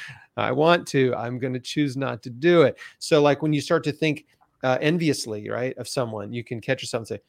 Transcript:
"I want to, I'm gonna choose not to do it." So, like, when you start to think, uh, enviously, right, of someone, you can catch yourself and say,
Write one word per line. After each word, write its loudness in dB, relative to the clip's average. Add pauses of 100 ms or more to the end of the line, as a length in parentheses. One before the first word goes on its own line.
(380)
"I 0
want 4
to, 2
I'm -6
gonna -4
choose -4
not -6
to -12
do 6
it." 2 (200)
So, 4
like, 4
when 0
you 0
start 0
to -2
think, -2 (380)
uh, 2
enviously, 0
right, -4
of -10
someone, -4
you -8
can -10
catch -4
yourself -6
and -14
say, -8